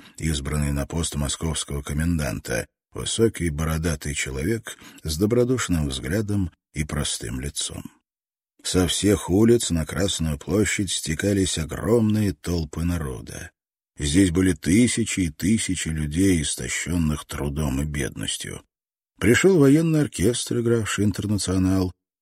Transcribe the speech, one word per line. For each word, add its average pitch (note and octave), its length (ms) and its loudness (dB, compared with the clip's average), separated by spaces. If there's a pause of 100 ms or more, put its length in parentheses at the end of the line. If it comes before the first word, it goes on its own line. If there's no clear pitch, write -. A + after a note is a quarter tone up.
(180)
избранный D2 560 -2
на C#2 120 -2
пост E2 300 -4
московского C#2+ 680 -4
коменданта, C#2+ 840 -2 (260)
высокий G#2+ 560 0
бородатый D#2 640 -2
человек C#2 640 -6 (260)
с D2+ 140 -4
добродушным G#2+ 720 2
взглядом F2+ 640 -2 (220)
и D2+ 100 -4
простым B1+ 560 -6
лицом. - 440 -8 (800)
Со F#2 260 2
всех F#2+ 420 0
улиц A2+ 420 6
на E2 140 0
Красную D#2+ 520 -2
площадь G2+ 540 0
стекались F#2+ 640 0
огромные G#2+ 760 2
толпы E2 500 -4
народа. D2 680 -6 (460)
Здесь E2+ 340 4
были F#2 220 4
тысячи A2 680 2
и F2 80 0
тысячи F#2 600 -2
людей, D#2+ 520 2
истощенных D2 840 -2
трудом C#2+ 560 -4
и D2+ 40 -2
бедностью. G#1 800 -6 (560)
Пришел E3 400 6
военный D#3 420 6
оркестр, A#2+ 580 0
игравший A2+ 460 0
«Интернационал», F#2+ 840 2 (300)